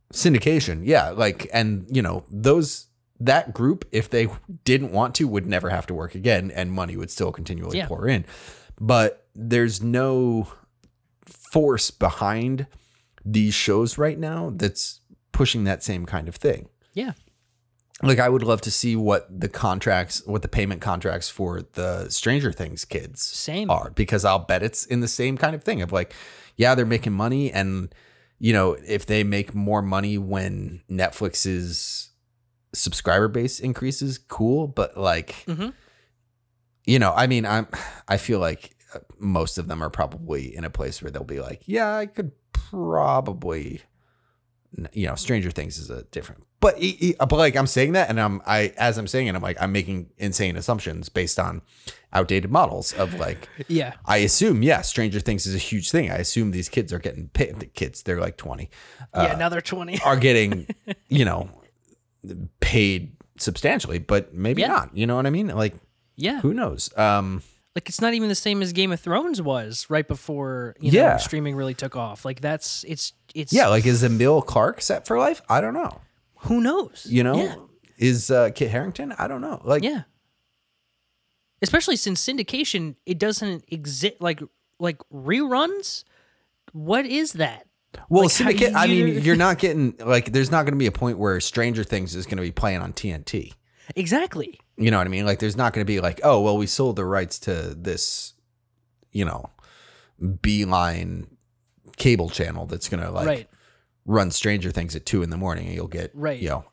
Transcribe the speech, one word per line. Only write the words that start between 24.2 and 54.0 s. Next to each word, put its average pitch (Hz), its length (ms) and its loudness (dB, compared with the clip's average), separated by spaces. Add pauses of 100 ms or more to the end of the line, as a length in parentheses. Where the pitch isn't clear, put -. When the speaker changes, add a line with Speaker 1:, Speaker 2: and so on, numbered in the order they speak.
Speaker 1:
I'll 95 160 4
bet 92 240 0
it's - 220 -4
in 120 160 0
the 117 80 -2
same 127 280 -2
kind 151 160 0
of 147 120 -10
thing 180 160 -2
of, 85 100 -4
like, 90 220 -2 (420)
yeah, 123 200 6
they're 123 100 4
making 113 260 0
money, 123 400 0
and, 95 420 -2 (460)
you 113 140 2
know, 92 240 4 (100)
if 101 180 -2
they 107 200 2
make 101 280 -2
more 104 280 0
money 101 360 0
when 95 720 -6
Netflix's 92 1200 -4 (600)
subscriber 98 540 2
base 117 320 -2
increases, 131 580 -4
cool, 139 500 0
but, 110 280 -2
like, 87 520 -2
Speaker 2:
Mm-hmm. 170 220 -6 (1160)
Speaker 1:
you 127 140 4
know, 98 140 4
I 123 140 4
mean, 120 180 2
I'm, 107 220 0 (400)
I 98 80 2
feel 101 240 0
like, 82 380 -4 (160)
uh, - 60 -14 (180)
most 92 400 -2
of 85 100 -6
them 80 160 -6
are 76 60 -4
probably 73 640 -6
in 85 80 -10
a 80 60 -6
place - 320 -8
where 73 100 -10
they'll 69 140 -10
be 69 160 -8
like, - 240 -12
"Yeah, 214 320 -2
I 214 80 -4
could 202 260 -8 (220)
probably," 131 1300 -2 (960)
n-, 82 160 -10
you 98 140 -2
know, 67 80 -4
Stranger 98 360 -2
Things 78 260 -8
is 80 120 -12
a 60 160 -12
different, - 380 -14 (160)
but 202 220 6
e-, 185 180 -2
e-, 175 180 4
but, 135 160 4
like, 151 220 6
I'm 135 120 4
saying 139 260 2
that, 185 160 4
and 113 100 0
I'm, 101 260 0
I, 104 320 2
as 113 200 2
I'm 107 100 -4
saying 131 200 0
it, 92 80 0
I'm 90 60 -4
like, 90 200 -4
I'm 98 100 0
making 92 460 -2
insane 95 380 -2
assumptions 85 540 -4
based 90 300 -2
on 85 220 -4 (520)
outdated 95 380 0
models 127 420 2
of, 90 220 -2
like, 85 320 -6 (120)
Speaker 2:
<laughs> 139 80 -14
Yeah. 147 260 0 (120)